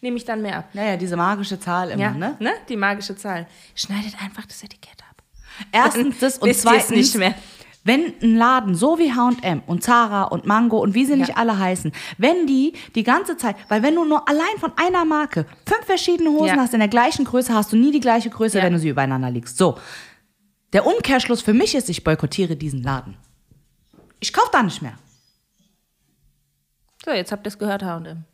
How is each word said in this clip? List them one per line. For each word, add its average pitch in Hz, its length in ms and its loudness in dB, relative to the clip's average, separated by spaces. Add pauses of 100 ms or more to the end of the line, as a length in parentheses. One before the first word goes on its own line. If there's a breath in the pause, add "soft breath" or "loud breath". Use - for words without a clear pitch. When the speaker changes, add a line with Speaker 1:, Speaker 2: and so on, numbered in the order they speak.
Speaker 1:
nehme 247 160 -6
ich 233 80 -10
dann 220 180 -6
mehr 196 160 -6
ab." 165 140 -16
Speaker 2:
Ja, 202 100 -6
ja, 202 140 -2
diese 175 200 -4
magische 196 420 -2
Zahl 175 300 -4
immer, 196 120 -4
Speaker 1:
Ja, 202 100 0
Speaker 2:
ne? 180 280 -6
Speaker 1:
ne? 233 120 -4 (180)
Die 247 80 -6
magische 202 380 -4
Zahl. 180 320 -10 (260 soft breath)
Schneidet 202 480 -8
einfach 202 240 -12
das - 160 -20
Etikett - 480 -20
ab. - 140 -20 (480 loud breath)
Speaker 2:
Erstens 240 480 2
das 254 180 0
und 208 120 2
Speaker 1:
Wisst - 160 0
ihr's 233 200 6
Speaker 2:
zweitens, - 60 -4
Speaker 1:
nicht 240 240 4
mehr. 190 180 2 (500 loud breath)
Speaker 2:
wenn 277 380 2
ein 226 140 4
Laden, 233 400 4
so 294 240 2
wie 320 140 4
H 247 160 2
und 247 140 -2
M 160 220 -2
und 175 160 -4
Zara 220 440 2
und - 200 -6
Mango 220 320 2
und 208 160 0
wie 247 120 2
sie 277 80 0
Speaker 1:
Ja. 277 40 2
Speaker 2:
nicht 269 200 0
alle 226 200 0
heißen, 185 340 -2 (280 loud breath)
wenn 320 260 2
die 269 280 2 (200 loud breath)
die 226 80 -2
ganze 330 340 0
Zeit, 233 200 -4 (140 loud breath)
weil 214 120 2
wenn 294 140 2
du 339 100 2
nur 302 240 0
allein 330 300 0
von - 160 -4
einer 349 300 2
Marke 302 420 -2 (180)
fünf - 220 0
verschiedene 339 420 2
Hosen 302 280 2
Speaker 1:
Ja. 269 40 4
Speaker 2:
hast 240 140 0
in 226 60 2
der 214 80 2
gleichen 240 360 2
Größe, 247 260 0
hast 214 220 0
du 214 40 4
nie 262 140 6
die 294 80 2
gleiche 233 300 2
Größe, 220 300 0
Speaker 1:
Ja. 190 60 2
Speaker 2:
wenn 175 80 2
du 170 60 2
sie 160 100 0
übereinander 131 420 -2
legst. 120 260 -8
So. 175 220 2 (960 loud breath)
Der 202 120 4
Umkehrschluss 262 560 0
für 214 120 2
mich 339 220 2
ist, 262 140 -2
ich 170 140 -6
boykottiere 160 540 -2
diesen 139 260 -6
Laden. 127 320 -6 (1040)
Ich - 140 -8
kauf 466 180 2
da 294 100 4
nicht 190 200 -2
mehr. 117 140 -10 (2000)
Speaker 1:
So, 330 60 -4
jetzt 185 200 -4
habt 208 160 -8
ihr's 202 100 -12
gehört, 202 260 -4
H 180 120 -6
und 165 100 -12
M. 160 280 -16